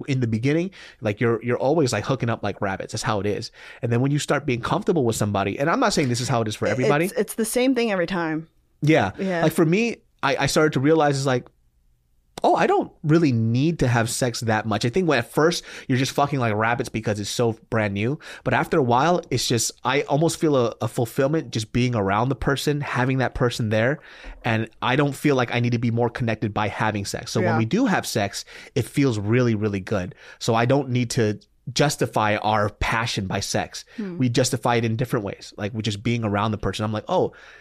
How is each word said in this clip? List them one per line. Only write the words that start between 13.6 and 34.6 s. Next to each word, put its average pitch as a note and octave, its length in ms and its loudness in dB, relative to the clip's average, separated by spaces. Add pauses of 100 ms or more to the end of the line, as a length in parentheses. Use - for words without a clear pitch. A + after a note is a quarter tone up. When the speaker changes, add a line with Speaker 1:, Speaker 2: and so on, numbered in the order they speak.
Speaker 1:
to C3 80 4
have A#2 200 2
sex A#2+ 340 -2
that A2 220 0
much. G#2 200 -2
I A#2+ 60 2
think F#3 180 0
when C#3 100 4
at A#2+ 140 -2
first E3 320 2 (240)
you're C3 100 2
just C3 140 -2
fucking C#3+ 260 0
like A#2 160 0
rabbits A2+ 340 0
because G#2+ 300 -4
it's G2+ 100 -6
so A#2 300 0 (100)
brand G#2+ 260 0
new. A#2 260 -2 (240)
But B2+ 100 0
after D#3 240 2
a C#3+ 40 4
while, C#3 460 4
it's - 200 -2
just, A#2 240 0 (100)
I C3 200 0
almost D#3 360 0
feel D3+ 180 2
a, A#2 240 2
a G#2+ 60 -4
fulfillment C3+ 640 -2
just A2 220 -6
being B2 240 0
around G#2 320 2
the C#3 80 -2
person, C#3+ 440 0
having C3 380 -2
that B2 160 -2
person A#2+ 360 0
there. A2+ 280 2 (460)
And A2+ 260 -2 (100)
I B2 140 0
don't C#3+ 220 0
feel D3 180 2
like B2 180 0
I A#2+ 60 0
need A#2+ 140 0
to A#2 80 0
be A#2+ 100 0
more A#2 200 0
connected A2+ 440 -4
by G#2 140 0
having G#2+ 360 -2
sex. - 280 -8
So A2+ 80 0
when G#2+ 140 0
Speaker 2:
Yeah. - 40 2
Speaker 1:
we A2+ 60 2
do G#3 220 2
have D3+ 200 0
sex, - 380 -4 (320)
it A#2+ 80 0
feels C3 340 0
really, A#2 380 2
really G2+ 240 -2
good. F#2+ 340 -4 (240)
So A#2 160 0
I A2+ 100 4
don't C3+ 260 2
need A#2+ 200 0
to G#2+ 300 0 (320)
justify A#2+ 640 0
our G#2 340 2
passion A2+ 560 -2
by F#2+ 140 -4
sex. - 440 -6 (120)
Speaker 2:
Hmm. F#3+ 200 -8
Speaker 1:
We C3 120 2
justify A#2+ 480 0